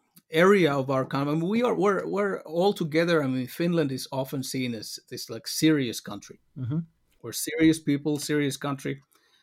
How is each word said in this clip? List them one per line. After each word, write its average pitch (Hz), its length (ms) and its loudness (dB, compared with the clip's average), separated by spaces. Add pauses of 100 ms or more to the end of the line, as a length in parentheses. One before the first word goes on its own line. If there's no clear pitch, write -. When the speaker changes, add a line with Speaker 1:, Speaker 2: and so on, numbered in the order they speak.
(300)
Speaker 1:
area 170 440 6
of 135 160 -2
our 131 160 0
kind. 143 240 -2
I - 20 0
mean, 165 160 0
we 226 140 2
are, 240 120 2
we're, 185 320 2
we're 190 360 -2
all 180 320 0
together. 165 480 2
I 135 60 0
mean, 131 180 -2
Finland 170 460 0
is 131 200 -6
often 131 300 -4
seen 127 320 -4
as 104 240 -12 (100)
this, - 220 -12
like, 113 180 -10
serious 147 520 2
country. - 380 -14 (200)
Speaker 2:
Mm-hmm. 135 220 -4 (420)
Speaker 1:
We're 113 100 -10
serious 156 460 2
people, 147 400 -2
serious 143 400 -2
country. 139 420 -6 (420)